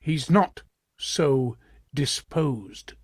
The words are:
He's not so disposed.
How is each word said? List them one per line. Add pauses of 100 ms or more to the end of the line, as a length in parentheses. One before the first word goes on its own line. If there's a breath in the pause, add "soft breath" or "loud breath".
He's
not (360)
so (360 soft breath)
disposed.